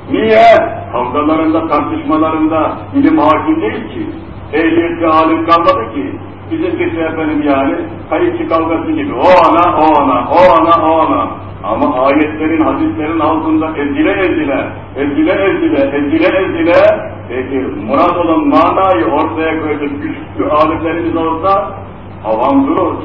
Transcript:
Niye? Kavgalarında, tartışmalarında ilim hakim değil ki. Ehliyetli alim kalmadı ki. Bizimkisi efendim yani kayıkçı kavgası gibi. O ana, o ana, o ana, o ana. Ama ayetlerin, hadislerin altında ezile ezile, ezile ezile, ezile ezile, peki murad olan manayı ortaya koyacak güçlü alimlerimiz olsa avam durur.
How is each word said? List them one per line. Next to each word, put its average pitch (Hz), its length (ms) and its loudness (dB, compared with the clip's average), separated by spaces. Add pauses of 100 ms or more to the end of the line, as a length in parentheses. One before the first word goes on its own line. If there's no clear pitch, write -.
(100)
Niye? 110 340 4 (480)
Kavgalarında, 156 760 0
tartışmalarında 156 1040 0 (220)
ilim - 240 4
hakim 302 420 2
değil - 280 -4
ki. - 180 -10 (460)
Ehliyetli 165 540 0
alim 160 400 2
kalmadı - 480 2
ki. - 180 -6 (400)
Bizimkisi 170 480 -2
efendim 156 460 -2
yani 139 280 2 (360)
kayıkçı 160 380 0
kavgası 160 440 -2
gibi. 143 220 -2
O 143 140 2 (200)
ana, 165 280 4
o 151 260 4
ana, 131 280 0
o 170 300 6
ana, 160 320 4
o 160 140 2
ana. 135 220 -2 (360)
Ama 127 420 0
ayetlerin, 156 560 0
hadislerin 156 580 -2
altında 156 560 0
ezile 143 360 0
ezile, 147 560 -2 (280)
ezile 151 360 0
ezile, 165 640 0
ezile 160 420 2
ezile, 170 440 2 (460)
peki 131 300 -4 (280)
murad 165 300 0
olan 160 320 0
manayı 175 580 2
ortaya 160 540 -2
koyacak 147 300 -4 (120)
güçlü - 480 -6
alimlerimiz 160 680 0
olsa 175 540 0 (540)
avam 269 420 2
durur. 185 280 0 (100)